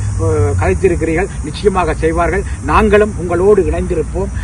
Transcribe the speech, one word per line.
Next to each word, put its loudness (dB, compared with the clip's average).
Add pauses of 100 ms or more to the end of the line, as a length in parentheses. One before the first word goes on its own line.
(200)
அஹ், 0
கதைத்திருக்கிறீர்கள். 0 (160)
நிச்சயமாக -2
செய்வார்கள். 0 (220)
நாங்களும் 4
உங்களோடு 2
இணைந்திருப்போம். -2 (120)